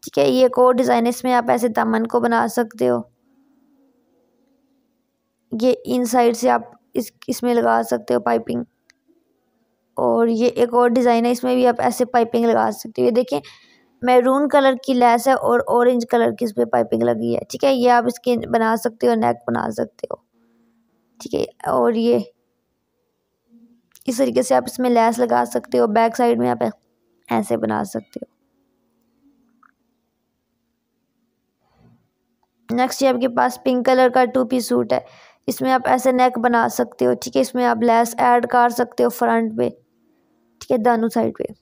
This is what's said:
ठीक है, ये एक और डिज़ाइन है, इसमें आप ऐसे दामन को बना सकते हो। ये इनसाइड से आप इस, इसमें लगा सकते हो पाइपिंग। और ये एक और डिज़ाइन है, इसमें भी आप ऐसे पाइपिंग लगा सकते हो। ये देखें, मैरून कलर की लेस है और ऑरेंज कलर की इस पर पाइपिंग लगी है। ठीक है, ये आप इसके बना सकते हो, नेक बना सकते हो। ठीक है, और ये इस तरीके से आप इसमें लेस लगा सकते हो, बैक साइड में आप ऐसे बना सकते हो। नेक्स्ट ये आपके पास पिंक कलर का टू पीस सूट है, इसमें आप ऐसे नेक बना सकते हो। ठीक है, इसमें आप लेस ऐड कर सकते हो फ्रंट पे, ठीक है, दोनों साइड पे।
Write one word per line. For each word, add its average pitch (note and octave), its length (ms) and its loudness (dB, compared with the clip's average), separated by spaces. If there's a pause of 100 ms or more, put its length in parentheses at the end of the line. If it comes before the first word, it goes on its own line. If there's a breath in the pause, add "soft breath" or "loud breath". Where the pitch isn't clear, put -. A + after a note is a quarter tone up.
ठीक - 160 -6
है, C#4 120 4
ये B3+ 160 4
एक B3 120 0
और B3+ 160 6
डिज़ाइन A#3+ 300 2
है, A#3+ 60 0
इसमें B3 220 -4
आप A#3+ 180 0
ऐसे A#3+ 200 0
दामन A3+ 360 0
को A#3+ 140 0
बना A#3 280 0
सकते A3+ 380 -2
हो। A#3+ 160 0 (2500)
ये A#3+ 200 0
इनसाइड A#3+ 640 0
से B3 120 -2
आप A#3+ 220 0 (240)
इस, B3 180 -6 (160)
इसमें A#3+ 260 -2
लगा A#3 300 2
सकते A3+ 300 -4
हो A#3+ 80 0
पाइपिंग। A#3 420 -4 (1300)
और A#3 320 0
ये A#3 200 0
एक A#3+ 260 -2
और B3 160 4
डिज़ाइन A#3 360 2
है, A#3+ 60 0
इसमें B3+ 240 -2
भी B3 100 2
आप A#3 160 0
ऐसे A#3+ 240 0
पाइपिंग A#3 400 0
लगा A3+ 260 2
सकते - 300 -8
हो। - 40 2
ये A#3+ 60 2
देखें, A3+ 280 -2 (600 loud breath)
मैरून B3+ 460 2
कलर C4+ 280 4
की C4 180 -4
लेस A#3+ 340 2
है C4+ 80 4
और A#3+ 240 0 (100)
ऑरेंज A#3+ 340 2
कलर A#3 280 0
की A3 120 -6
इस A3+ 80 -6
पर A#3+ 140 0
पाइपिंग A#2 360 0
लगी A#2 320 -2
है। - 60 -4 (100)
ठीक - 140 -6
है, C#4 80 2
ये B3 180 0
आप A#3+ 180 2
इसके A#3+ 280 -4 (120)
बना A3+ 280 0
सकते A3+ 300 -4
हो, A#3+ 80 2
नेक A#2+ 220 0 (100)
बना A#2 240 -4
सकते - 400 -8
हो। - 100 -10 (1000)
ठीक - 140 -12
है, - 120 -2 (220)
और A#3+ 280 0
ये A#3 220 0 (1900)
इस A#3 120 -4
तरीके B3+ 240 0
से B3+ 120 0
आप B3 120 2
इसमें B3 240 -4
लेस A#3 280 2
लगा A#3+ 280 0
सकते B3 320 -4
हो, A#3+ 100 2
बैक A3+ 280 0
साइड A#3+ 220 2
में A#3+ 100 0
आप A#2+ 220 -2 (580)
ऐसे - 280 -2
बना G#3+ 280 -4
सकते - 360 -12
हो। - 60 -16 (4000)
नेक्स्ट B3 340 -2
ये C4+ 60 4
आपके B3 220 0
पास B3 340 -2
पिंक B3 220 0
कलर B3+ 240 4
का B3+ 160 2
टू B3+ 200 -2
पीस A#3+ 220 -4
सूट A#3+ 240 0
है, B2+ 120 -2 (440 loud breath)
इसमें C4 240 -4
आप B3+ 160 0
ऐसे B3+ 260 2
नेक B3 260 2
बना A#3 300 2
सकते B3 340 -4
हो। B3 120 2
ठीक - 200 -8
है, C4+ 60 2
इसमें B3 240 -2
आप A3+ 180 0
लेस A#3 360 2
ऐड A#3+ 280 2
कर A#3+ 240 2
सकते A#3+ 300 -4
हो A#3+ 80 2
फ्रंट A3+ 480 -2
पे, - 100 0
ठीक - 1040 -18
है, B3+ 100 2
दोनों A3+ 300 2
साइड A3+ 260 -2
पे। - 260 -10